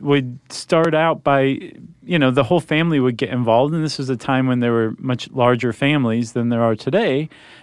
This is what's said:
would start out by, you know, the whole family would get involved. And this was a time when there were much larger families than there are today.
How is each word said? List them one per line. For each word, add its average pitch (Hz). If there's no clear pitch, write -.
would 135
start 165
out 156
by, 139
you 175
know, 131
the 127
whole 170
family 156
would 127
get 123
involved. 123
And 160
this 156
was 131
a 127
time 131
when 127
there 120
were 113
much 127
larger 123
families 120
than 120
there 117
are 113
today. 156